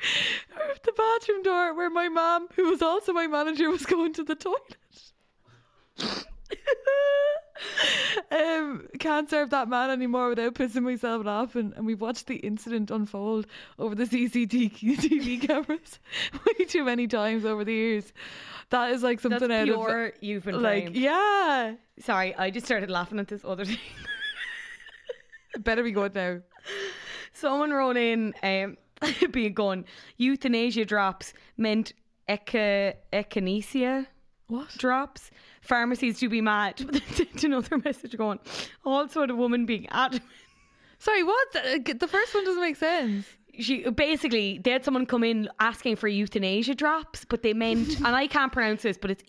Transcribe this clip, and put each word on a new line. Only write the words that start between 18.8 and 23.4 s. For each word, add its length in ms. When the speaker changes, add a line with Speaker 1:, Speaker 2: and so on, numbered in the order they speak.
Speaker 1:
is, 120
like, 160
something 200
Speaker 2:
That's 120
Speaker 1:
out 180
of, 180
Speaker 2:
pure, 340
you've 240
been 160
Speaker 1:
like, 220
Speaker 2:
framed. 120
Speaker 1:
yeah. 800
Speaker 2:
Sorry, 360
I 160
just 160
started 240
laughing 280
at 80
this 160